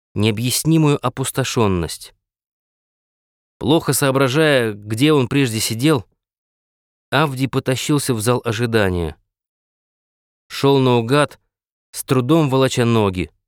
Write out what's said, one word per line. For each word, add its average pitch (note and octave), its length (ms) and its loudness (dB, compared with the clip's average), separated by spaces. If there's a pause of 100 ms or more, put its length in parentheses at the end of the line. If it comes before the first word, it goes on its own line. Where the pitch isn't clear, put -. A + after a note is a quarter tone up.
(140)
необъяснимую B2+ 880 0
опустошенность. A2+ 1120 -4 (1400)
Плохо D3+ 340 0
соображая, C3+ 800 2
где A2 400 0
он C3+ 160 2
прежде B2 320 0
сидел, A#2+ 460 0 (1040)
Авдий C3+ 380 0
потащился C3 640 -2
в A2 60 -4
зал A#2+ 240 0
ожидания. G#2 720 -2 (1300)
Шел C#3 300 0
наугад, B2+ 640 0 (520)
с - 100 -10
трудом C3+ 480 2
волоча C3 340 0
ноги. G2+ 460 0 (180)